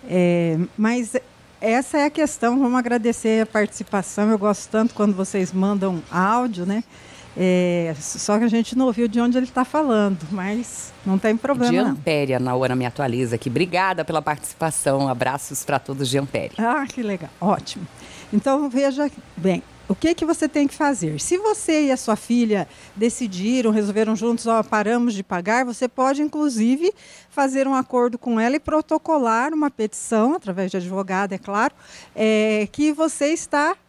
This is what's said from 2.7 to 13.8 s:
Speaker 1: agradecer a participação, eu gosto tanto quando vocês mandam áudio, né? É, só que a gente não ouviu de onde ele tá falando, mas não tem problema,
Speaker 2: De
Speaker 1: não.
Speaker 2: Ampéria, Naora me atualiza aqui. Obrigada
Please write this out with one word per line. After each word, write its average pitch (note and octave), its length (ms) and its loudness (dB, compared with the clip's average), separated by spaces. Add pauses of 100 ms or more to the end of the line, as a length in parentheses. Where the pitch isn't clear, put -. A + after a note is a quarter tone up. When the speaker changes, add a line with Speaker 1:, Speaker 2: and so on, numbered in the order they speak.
Speaker 1:
agradecer A#3 640 0
a G#3+ 60 2
participação, G#3 800 -2
eu A3 80 4
gosto G3+ 320 0
tanto A3 240 0
quando G#3 220 2
vocês F#3+ 360 -2
mandam F#3+ 600 0
áudio, G3 560 0
né? G#3 160 -2 (540)
É, F3+ 640 2
só - 380 -2
que A3+ 60 2
a A#3+ 60 2
gente A#3 280 0
não C4 100 4
ouviu A#3 200 0
de A3+ 140 0
onde A#3+ 160 2
ele B3+ 100 0
tá - 160 -2
falando, G#3+ 540 2 (140)
mas G#3 600 -6 (140)
não F#3+ 120 2
tem A3 200 2
problema, A#3+ 340 0
Speaker 2:
De E3+ 60 4
Speaker 1:
não. G#3+ 140 2
Speaker 2:
Ampéria, C#3+ 480 0
Naora B2+ 360 0
me B2+ 100 0
atualiza A#2+ 500 -2
aqui. B2 140 -4
Obrigada F3 540 0